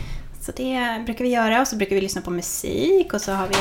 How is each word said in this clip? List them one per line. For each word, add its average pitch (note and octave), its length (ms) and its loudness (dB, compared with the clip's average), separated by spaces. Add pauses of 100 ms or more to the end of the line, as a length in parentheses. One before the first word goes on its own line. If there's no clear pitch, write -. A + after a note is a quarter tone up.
(400)
Så - 160 -8
det B3 480 -2
brukar A#3 200 -2
vi B3 60 2
göra, A3+ 300 4
och C4+ 80 2
så A3+ 80 -4
brukar G3 200 0
vi G3 60 4
lyssna F#3+ 200 -4
på - 80 -6
musik, D4 840 2
och G#3 60 -2
så G3 120 -4
har F#3+ 160 0
vi G3 120 0